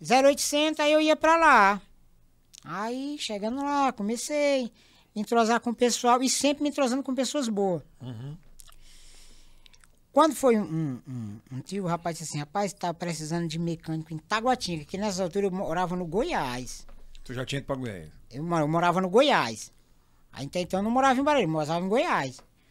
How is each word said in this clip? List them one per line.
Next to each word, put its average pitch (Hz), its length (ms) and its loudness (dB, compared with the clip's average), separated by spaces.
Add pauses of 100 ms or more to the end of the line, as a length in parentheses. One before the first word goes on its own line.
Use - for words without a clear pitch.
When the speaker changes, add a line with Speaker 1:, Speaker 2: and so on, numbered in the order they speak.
Speaker 1:
Zero 254 240 6
oitocentos, 294 540 2
aí 294 100 4
eu 311 100 6
ia 311 140 4
pra 320 220 4
lá. 220 440 6 (800)
Aí, 247 540 -6
chegando 226 460 -6
lá, 285 280 2
comecei 262 800 -2 (440)
a 208 40 -4
entrosar 226 420 2
com 240 100 -4
o 220 40 -6
pessoal 240 460 2
e 262 80 2
sempre 285 320 0
me 294 80 0
entrosando 269 320 0
com 262 140 -6
pessoas 254 340 -2
boas. 196 320 0 (200)
Speaker 2:
Uhum. 127 360 -12 (1700)
Speaker 1:
Quando 294 240 4
foi 240 220 4
um, 208 60 0
um, 156 440 -4
um, 113 320 -8 (140)
um 127 80 -8
tio, 190 240 -8
o - 20 -4
rapaz 170 300 -4
disse 156 140 -12
assim, 147 80 -6
"Rapaz, 202 340 -4
tá 175 200 -4
precisando 165 540 -4
de 156 100 -6
mecânico 165 560 -6
em 156 40 -8
Taguatinga", 220 640 -2
que - 140 -10
nessa 196 260 -4
altura 196 240 -2
eu 185 40 0
morava 180 440 -2
no 180 100 -4
Goiás. 160 800 -4 (380)
Speaker 2:
Tu 127 100 -12
já 127 120 -6
tinha 139 140 -6
ido 131 60 -10
pra 139 120 -4
Goiás? 98 320 -10 (200)
Speaker 1:
Eu 135 140 -10
mor-, 170 160 0
eu 147 80 2
morava 170 320 2
no 185 100 0
Goiás. 180 600 2 (600)
Aí, 135 120 -10
até 180 160 -4
então 185 180 -2
eu 202 40 -2
não 226 80 0
morava 262 280 2
em 277 40 0
Brasília, 277 220 2
eu 160 60 0
morava 160 340 -2
em 190 40 -4
Goiás. 208 500 0 (320)